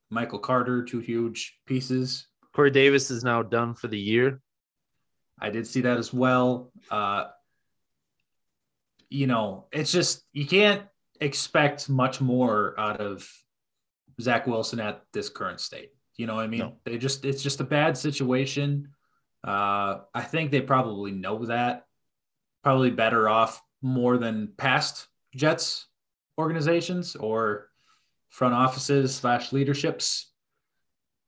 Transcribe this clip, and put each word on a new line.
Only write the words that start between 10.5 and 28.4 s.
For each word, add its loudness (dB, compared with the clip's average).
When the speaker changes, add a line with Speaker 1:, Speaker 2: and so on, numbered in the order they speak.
Speaker 1:
expect 0
much 0
more 2
out -2
of -8
Zach 0
Wilson -2
at -6
this -6
current -8
state. -12
You -6
know -4
what -2
I -4
mean? -4
Speaker 2:
No. -8
Speaker 1:
They -6
just, -4
it's -4
just -4
a -4
bad 2
situation. -2
Uh, 0
I -4
think -4
they 2
probably 0
know -6
that. -2
Probably 4
better 4
off 2
more 2
than -4
past 0
Jets -2
organizations 0
or -2
front 2